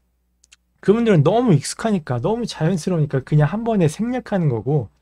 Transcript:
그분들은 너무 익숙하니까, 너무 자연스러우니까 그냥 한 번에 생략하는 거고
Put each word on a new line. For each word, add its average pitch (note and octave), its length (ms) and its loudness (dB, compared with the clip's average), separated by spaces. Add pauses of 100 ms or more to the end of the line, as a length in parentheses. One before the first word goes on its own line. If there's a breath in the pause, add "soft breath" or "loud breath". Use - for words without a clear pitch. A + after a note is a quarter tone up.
(800)
그분들은 G#3 440 4
너무 A3 280 4
익숙하니까, D3+ 680 -2
너무 G#3+ 260 -2
자연스러우니까 D#3 800 -2
그냥 D3+ 240 2
한 G#3+ 160 -6
번에 G#3 220 2
생략하는 G#3 600 -2
거고 A#2 400 -2 (140)